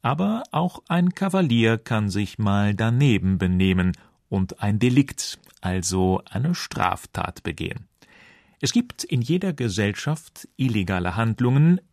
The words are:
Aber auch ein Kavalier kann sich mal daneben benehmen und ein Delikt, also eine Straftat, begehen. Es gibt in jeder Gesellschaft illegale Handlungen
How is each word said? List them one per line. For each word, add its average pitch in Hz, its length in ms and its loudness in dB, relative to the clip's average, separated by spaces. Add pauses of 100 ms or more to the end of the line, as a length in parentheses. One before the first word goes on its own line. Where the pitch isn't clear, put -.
Aber 202 480 -2
auch 170 360 -4
ein 175 280 2
Kavalier 135 640 2
kann 107 320 -2
sich 101 280 -4
mal 101 360 2
daneben 110 640 2
benehmen 92 540 2 (360)
und 95 320 -2
ein 104 180 0
Delikt, - 600 0 (240)
also 92 680 0
eine 156 260 -2
Straftat, - 880 -6
begehen. - 440 -8 (760)
Es 147 120 -2
gibt - 320 -2
in 123 180 -2
jeder 180 300 -2
Gesellschaft 107 1040 -4
illegale 95 580 -2
Handlungen 123 680 4 (120)